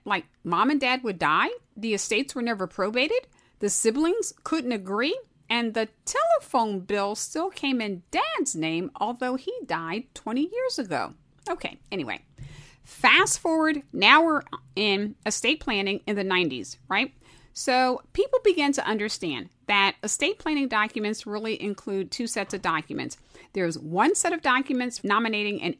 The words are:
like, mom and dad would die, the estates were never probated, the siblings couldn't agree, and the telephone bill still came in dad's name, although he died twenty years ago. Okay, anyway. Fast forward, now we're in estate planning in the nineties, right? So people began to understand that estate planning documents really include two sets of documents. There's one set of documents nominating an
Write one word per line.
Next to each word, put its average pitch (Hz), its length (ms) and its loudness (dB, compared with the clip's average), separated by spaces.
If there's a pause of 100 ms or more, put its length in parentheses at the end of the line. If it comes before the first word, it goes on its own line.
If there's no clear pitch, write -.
like, 202 180 -2 (200)
mom 175 260 2
and 294 100 2
dad 254 240 0
would 190 140 -4
die, 175 320 4 (260)
the 220 160 -4
estates 214 420 -2
were 254 60 -6
never 226 260 -2
probated, 247 600 -2 (320)
the 208 100 -2
siblings 311 640 2 (120)
couldn't 254 280 -2
agree, 220 460 -2 (340)
and 233 220 -2
the 220 140 0 (160)
telephone 440 720 0
bill 202 380 -2
still 349 340 -6
came 269 300 -2
in 202 320 -6
dad's 466 420 -2
name, 165 340 -2 (120)
although 247 340 -2
he 262 180 -6 (140)
died 165 380 -4 (100)
twenty 240 280 -4
years 480 360 -4
ago. 151 360 -4 (360)
Okay, - 260 -8 (140)
anyway. 120 320 -6 (640)
Fast 320 560 4
forward, 311 420 2 (100)
now 254 300 8
we're 320 200 2 (340)
in 202 400 0 (100)
estate 240 320 0
planning 196 480 -2
in 208 80 -2
the 202 80 0
nineties, 180 560 -2 (100)
right? 226 240 0 (400)
So 254 480 2 (120)
people 508 320 2
began 320 300 4
to - 120 -2
understand 196 600 -4 (180)
that 196 380 4
estate 294 340 0
planning 285 300 0
documents 214 580 -2
really 214 340 -4
include 196 520 -4
two 233 160 -4
sets 208 260 -4
of 190 80 -8
documents. 156 540 -2 (360)
There's 170 240 -2
one 196 380 2
set 339 180 0
of 330 100 -4
documents 254 600 0
nominating 208 600 0
an - 180 -2